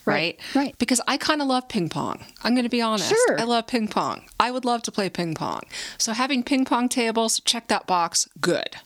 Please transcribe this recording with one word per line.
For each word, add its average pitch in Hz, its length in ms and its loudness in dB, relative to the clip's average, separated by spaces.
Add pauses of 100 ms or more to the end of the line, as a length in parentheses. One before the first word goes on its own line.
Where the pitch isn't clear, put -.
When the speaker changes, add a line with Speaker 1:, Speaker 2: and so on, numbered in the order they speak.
Speaker 1:
right? 151 340 0 (140)
Speaker 2:
Right, - 20 -2
right. 269 220 0
Speaker 1:
Because 240 300 2
I 262 100 2
kinda 302 280 0
love 254 220 0
ping 170 220 0
pong. - 340 -4 (200)
I'm 226 120 4
gonna 240 140 2
be 240 120 2
honest. 220 280 0
Speaker 2:
Sure. 453 300 4
Speaker 1:
I 226 60 0
love 233 200 2
ping 226 220 0
pong. 147 400 -2 (120)
I 233 120 -2
would 254 140 -6
love 240 180 -2
to - 80 -10
play 196 180 -4
ping 165 240 -6
pong. 80 300 -6 (340)
So 226 160 -4
having 254 300 -2
ping 262 220 0
pong 247 240 2
tables, 226 500 0
check - 300 -2
that 214 180 0
box, 170 400 2 (120)
good, - 360 0 (100)